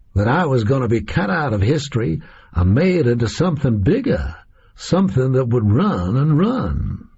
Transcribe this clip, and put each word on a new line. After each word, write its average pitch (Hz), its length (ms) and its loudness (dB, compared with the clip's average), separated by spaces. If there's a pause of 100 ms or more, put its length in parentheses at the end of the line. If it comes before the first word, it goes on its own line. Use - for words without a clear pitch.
(140)
that 101 140 0
I 165 180 0
was 131 180 0
gonna 127 240 0
be 110 140 0
cut - 280 -2
out 165 220 -2
of 107 80 -2
history 135 640 -2 (300)
and 87 220 2
made 175 320 2
into 120 220 0
something 139 520 0
bigger, 151 560 0 (400)
something 135 560 0
that 131 160 2
would 117 220 2
run 101 460 0
and 147 220 2
run. - 800 -2